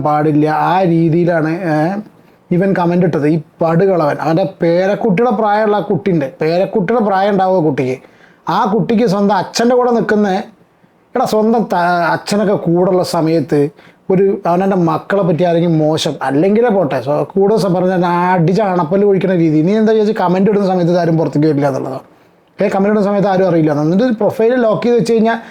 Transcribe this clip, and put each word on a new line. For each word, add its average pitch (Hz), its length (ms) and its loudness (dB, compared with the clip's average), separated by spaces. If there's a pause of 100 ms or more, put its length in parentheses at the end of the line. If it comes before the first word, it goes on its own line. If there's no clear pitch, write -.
പാടില്ല. 151 400 0 (260)
ആ - 20 0 (200)
രീതിയിലാണ്, 165 580 0 (220)
ഏഹ്, 156 200 0 (640)
ഇവൻ 190 140 0 (100)
കമന്റ് 175 300 0
ഇട്ടത്. 147 260 -2
ഈ - 20 -2 (240)
പടുകളവൻ, 165 640 0
അവൻ്റെ 165 200 0 (180)
പേരക്കുട്ടിയുടെ 196 760 0
പ്രായമുള്ള 208 420 0
ആ - 100 -6
കുട്ടിയുണ്ട്, 165 360 -2 (140)
പേരക്കുട്ടിയുടെ 190 680 -2
പ്രായം 196 260 0
ഉണ്ടാവുക 185 320 0
കുട്ടിക്ക്. 131 280 -2 (640)
ആ - 20 0 (140)
കുട്ടിക്ക് 226 400 0
സ്വന്തം 202 300 2
അച്ഛൻ്റെ 240 360 0
കൂടെ 247 180 0
നിൽക്കുന്ന, 208 320 0 (880)
എടാ, 247 100 0 (100)
സ്വന്തം 220 360 2
ത-, 175 140 0 (300)
അച്ഛനൊക്കെ 196 420 -2 (100)
കൂടുള്ള 180 360 2 (120)
സമയത്ത് 160 460 0 (520)
ഒരു 190 100 2 (260)
അവനവൻ്റെ 190 280 0 (120)
മക്കളെ 190 360 -2
പറ്റി 170 220 0
ആരെങ്കിലും 170 280 0 (100)
മോശം, 151 280 -2 (140)
അല്ലെങ്കിലേ 196 500 2
പോട്ടെ, 139 200 0 (100)
സ്വ-, 147 160 -2 (100)
കൂടെ 202 300 2
സ-, 185 120 0
പറഞ്ഞാൽ 185 300 0 (280)
അടിച്ച് 180 280 2 (120)
അണപ്പല്ല് 180 360 0
ഒഴിക്കണ 190 240 2 (100)
രീതി. 156 240 2
നീ 202 140 2
എന്താ 220 160 2
ചോദിച്ചാൽ 214 260 0
കമന്റ് 185 280 2
ഇടുന്ന 202 200 0
സമയത്ത് 175 320 2
ആരും 165 160 0
പുറത്തേക്ക് 147 320 0
വരില്ല 143 200 0
എന്നുള്ളതോ? 131 280 -6 (600)
ഏ, 196 140 0
കമന്റ് 196 200 0
ഇടുന്ന 214 160 0
സമയത്ത് 202 240 0
ആരും 185 160 2
അറിയില്ല. 156 240 2 (100)
എന്നിട്ട് 202 380 0
പ്രൊഫൈൽ 220 320 0 (140)
ലോക്ക് 202 180 0
ചെയ്ത് 240 140 2
വെച്ച് 233 180 0
കഴിഞ്ഞാൽ 226 200 0 (120)